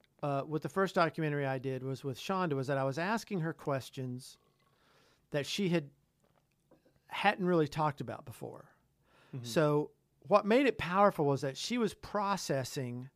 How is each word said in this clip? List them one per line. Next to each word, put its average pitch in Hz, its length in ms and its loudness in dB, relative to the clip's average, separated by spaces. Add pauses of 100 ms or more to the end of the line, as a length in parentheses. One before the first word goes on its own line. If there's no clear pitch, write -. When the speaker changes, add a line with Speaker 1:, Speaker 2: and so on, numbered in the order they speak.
(220)
Speaker 1:
uh, 143 240 -2
with 156 160 -2
the 151 80 -6
first 190 260 0
documentary 151 520 2
I 135 100 -2
did 131 240 -4
was 131 220 -6
with 135 160 -6
Shonda, 185 340 -2
was 135 140 -2
that 139 100 0
I 135 60 2
was 135 160 -2
asking 196 400 -2
her 160 140 -2
questions 131 840 -6 (920)
that 143 160 -2
she 202 220 0
had, 160 200 2 (1200)
hadn't 202 380 0
really 170 220 4
talked 151 340 -2
about - 240 -10
before. 117 400 -14 (680)
Speaker 2:
Mm-hmm. 120 100 -8
Speaker 1:
So 147 460 2 (360)
what 196 180 6
made 240 220 6
it - 100 2
powerful 180 480 4
was 139 160 2
that 135 160 -4
she - 200 -2
was 220 160 2
processing 135 1200 -2